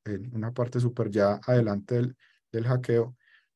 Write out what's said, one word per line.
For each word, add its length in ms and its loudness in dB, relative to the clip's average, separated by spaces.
en 300 -8
una 180 -4
parte 260 -2
súper 300 0
ya 360 4
adelante 500 2
del, 200 -2
del 160 -4
hackeo, 500 0